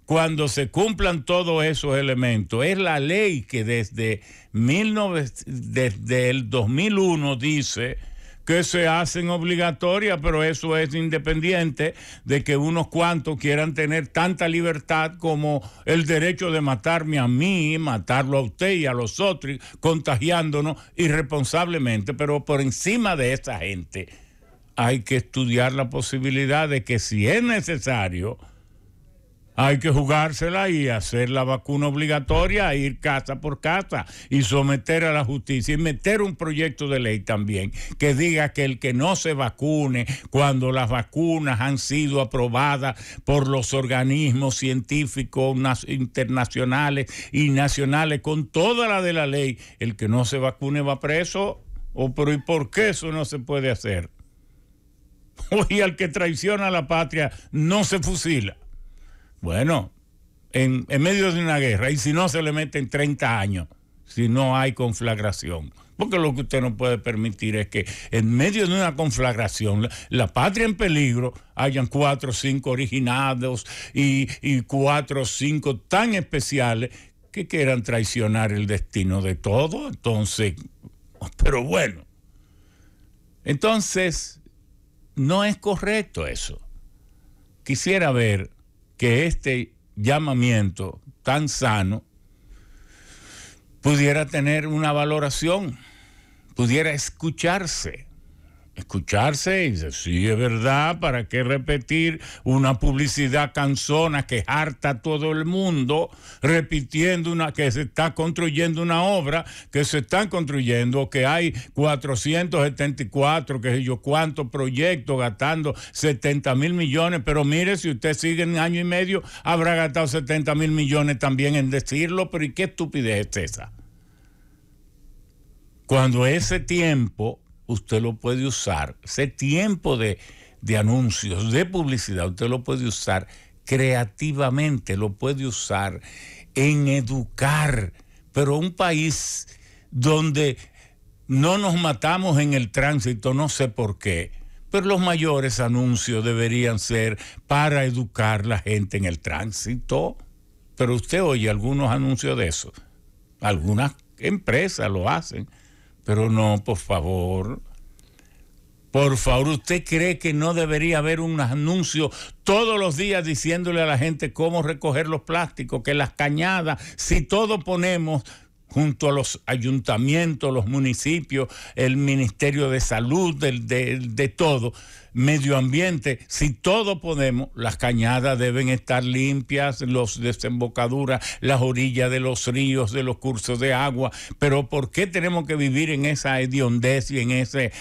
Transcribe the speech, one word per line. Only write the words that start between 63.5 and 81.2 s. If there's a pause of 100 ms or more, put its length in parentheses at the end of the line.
si
no
hay
conflagración. (260)
Porque
lo
que
usted
no
puede
permitir
es
que (240)
en
medio
de
una
conflagración,
la, (180)
la
patria
en
peligro, (200)
hayan
cuatro
o
cinco
originados (260)
y, (140)
y
cuatro
o
cinco
tan
especiales (400)
que
quieran
traicionar
el
destino
de
todo.
Entonces, (800)